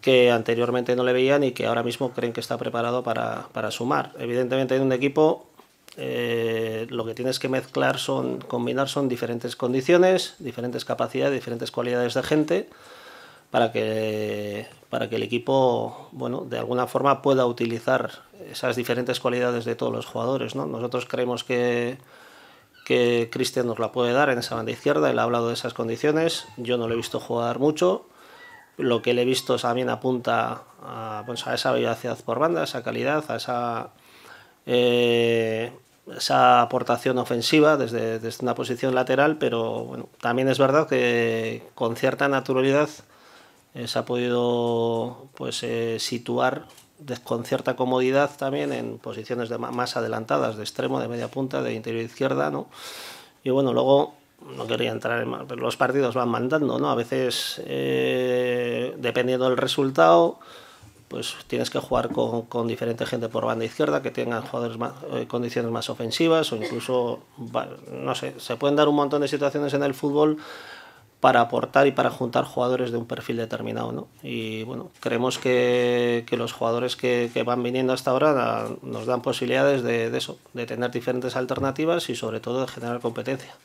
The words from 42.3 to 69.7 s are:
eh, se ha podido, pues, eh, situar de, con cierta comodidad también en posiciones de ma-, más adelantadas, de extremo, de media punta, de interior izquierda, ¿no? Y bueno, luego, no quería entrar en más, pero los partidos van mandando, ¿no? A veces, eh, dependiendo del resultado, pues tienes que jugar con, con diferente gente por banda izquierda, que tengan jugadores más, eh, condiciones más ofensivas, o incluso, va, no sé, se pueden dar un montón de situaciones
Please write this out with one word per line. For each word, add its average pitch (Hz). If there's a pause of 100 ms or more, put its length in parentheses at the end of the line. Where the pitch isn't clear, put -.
eh, 120
se -
ha 117
podido, 120
pues, -
eh, 117
situar 123 (320)
de, 135
con 120
cierta 127
comodidad 131
también 143
en 117
posiciones 113
de 117
ma-, 123
más 123
adelantadas, 113
de 107
extremo, 131
de 120
media 120
punta, 135
de 120
interior 113
izquierda, 135
¿no? 143 (760)
Y 131
bueno, 135
luego, 135 (420)
no 123
quería 117
entrar 117
en 123
más, 123
pero 123
los 123
partidos 127
van 123
mandando, 123
¿no? 143
A 127
veces, 120
eh, 127
dependiendo 127
del 127
resultado, 165 (680)
pues 120 (120)
tienes 123
que 135
jugar 123
con, 117
con 117
diferente 117
gente 117
por 113
banda 117
izquierda, 147
que 127
tengan 120
jugadores 120
más, 117 (200)
eh, 123
condiciones 120
más 113
ofensivas, 151
o 120
incluso, 117 (360)
va, 123 (220)
no 131
sé, 135
se -
pueden 143
dar 147
un 147
montón 143
de 139
situaciones 143